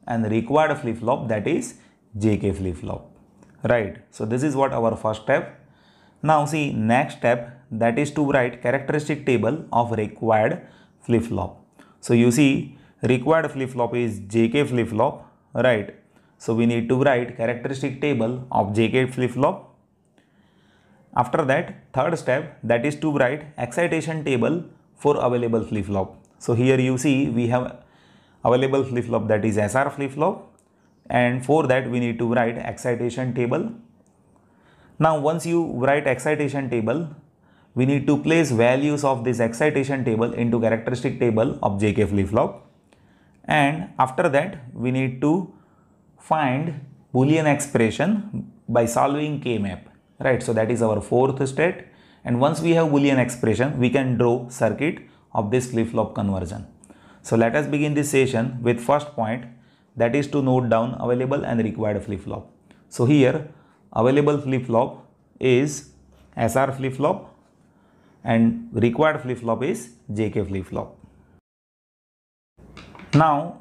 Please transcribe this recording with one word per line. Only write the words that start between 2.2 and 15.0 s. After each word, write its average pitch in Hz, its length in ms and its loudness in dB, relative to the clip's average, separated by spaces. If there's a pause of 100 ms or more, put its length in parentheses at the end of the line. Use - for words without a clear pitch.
K 98 160 -2
flip-flop. 95 580 -8 (540)
Right. 110 340 0 (120)
So - 140 -10
this 123 200 -2
is 147 100 0
what 135 180 0
our 113 240 0
first 110 260 -6
step. - 440 -4 (560)
Now 151 220 4
see, 147 280 -2
next 117 460 0
step, - 420 -2 (120)
that 117 260 0
is 143 140 -2
to 147 180 0
write 123 320 0
characteristic 135 640 -2
table 123 460 0
of 117 200 0
required 110 720 0 (360)
flip-flop. 101 600 -2 (400)
So - 140 2
you 120 160 6
see 135 480 2 (240)
required 147 480 2
flip-flop 131 460 -4
is 117 320 -2
J 113 200 4
K 139 160 2
flip-flop, 120 640 0 (240)